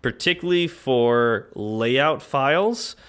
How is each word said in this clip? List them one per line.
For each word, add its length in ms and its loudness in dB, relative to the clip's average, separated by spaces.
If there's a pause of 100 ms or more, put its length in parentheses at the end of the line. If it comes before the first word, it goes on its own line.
particularly 640 0
for 880 0
layout 640 0
files, 720 -2 (140)